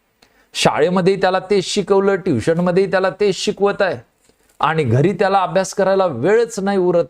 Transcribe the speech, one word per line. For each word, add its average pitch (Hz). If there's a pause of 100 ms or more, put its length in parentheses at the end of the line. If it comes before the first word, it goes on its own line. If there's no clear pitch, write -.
(540)
शाळेमध्ये 175
त्याला 185
तेच 185
शिकवलं, 196
ट्युशन 160
मध्ये 180
त्याला 185
तेच 190
शिकवत 202
आहे 170 (640)
आणि 156
घरी 139
त्याला 196
अभ्यास 180
करायला 190
वेळच 190
नाही 196
उरत 175